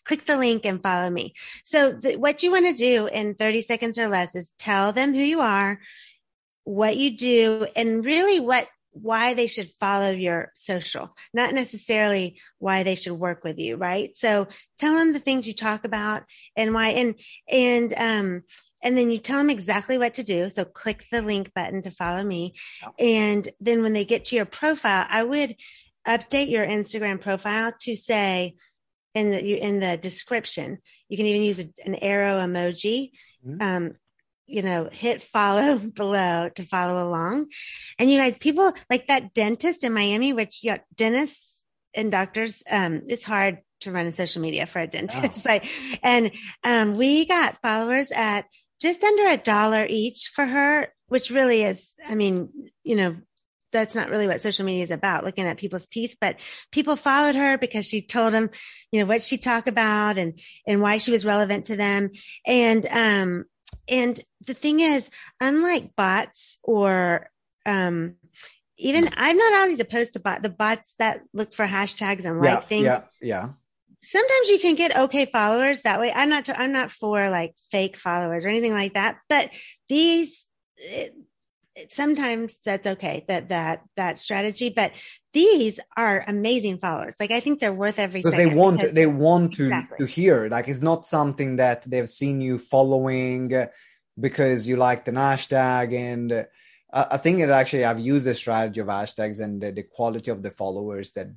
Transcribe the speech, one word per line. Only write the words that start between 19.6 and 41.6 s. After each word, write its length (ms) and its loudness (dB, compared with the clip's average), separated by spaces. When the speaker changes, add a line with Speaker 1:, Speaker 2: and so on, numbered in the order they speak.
Speaker 1:
what 180 0
to 80 -6
do. 260 -2
So 140 -4
click 480 -8
the 120 0
link 320 -4
button 280 -6
to 80 -12
follow 320 -4
me. 300 -6
Speaker 2:
Yeah. 240 -4
Speaker 1:
And 440 2
then 240 2
when 100 0
they 120 -2
get 200 -2
to 100 -2
your 100 0
profile, 640 0
I 140 0
would 320 -2
update 440 0
your 140 0
Instagram 540 -4
profile 640 -4
to 140 -6
say 600 -2
in 160 0
the, 140 -2
you, 140 -2
in 220 -2
the 180 -2
description, 800 -8
you 80 -10
can 80 0
even 160 2
use 180 0
a, 80 -10
an 100 -6
arrow 440 0
emoji, 720 -2
Speaker 2:
Mm-hmm. 160 -8
Speaker 1:
um, 300 -2
you 140 -6
know, 300 -2
hit 320 -4
follow 540 4
<laughs> 180 -8
below 580 0
to 100 -12
follow 440 -2
along. 400 -2
And 140 4
you 80 6
guys, 180 2
people 340 2
like 180 -2
that 260 0
dentist 500 -2
in 100 -2
Miami, 400 0
which, 300 -4
yeah, 160 -2
dentists 680 -2